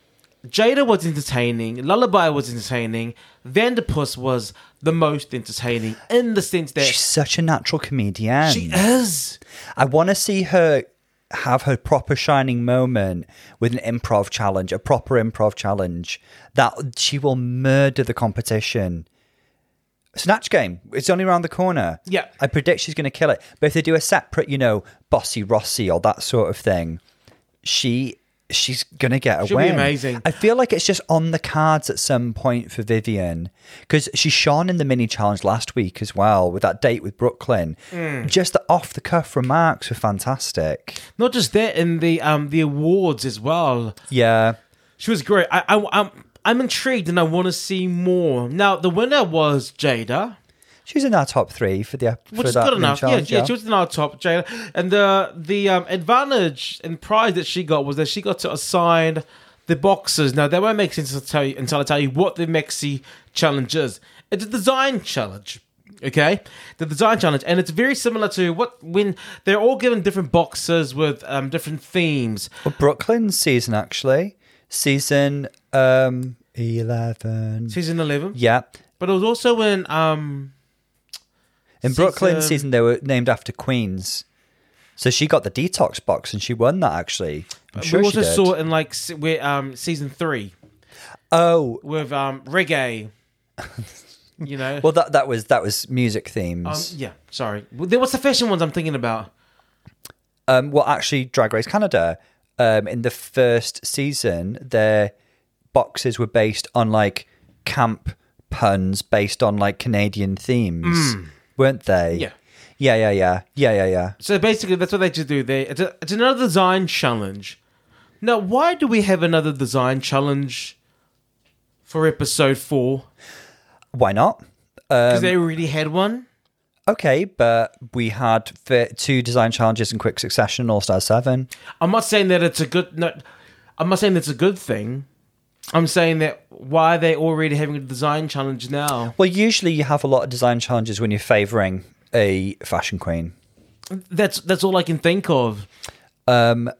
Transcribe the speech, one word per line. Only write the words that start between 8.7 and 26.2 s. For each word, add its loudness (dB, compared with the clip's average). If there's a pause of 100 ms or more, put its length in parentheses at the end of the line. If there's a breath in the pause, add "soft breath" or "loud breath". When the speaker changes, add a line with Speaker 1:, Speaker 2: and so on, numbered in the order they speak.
Speaker 1:
is. 0 (380 loud breath)
Speaker 2:
I 2
wanna 2
see 0
her 4 (480)
have 0
her 0
proper 0
shining 0
moment 0 (360 loud breath)
with 2
an -2 (220)
improv 0
challenge, -2
a -2
proper 0
improv 0
challenge -4 (340 loud breath)
that 2 (240)
she -2
will 0
murder 2
the -4
competition. -2 (1080)
Snatch -2
Game. 0 (120)
It's -4
only 2
around 2
the -4
corner. -2
Speaker 1:
Yeah. -4 (140)
Speaker 2:
I 0
predict 0
she's -8
gonna -4
kill 0
it. 0 (200 loud breath)
But 4
if -2
they 2
do 2
a 4
separate, -2
you -2
know, 2 (260 soft breath)
Bossy -2
Rossi 0
or 2
that 0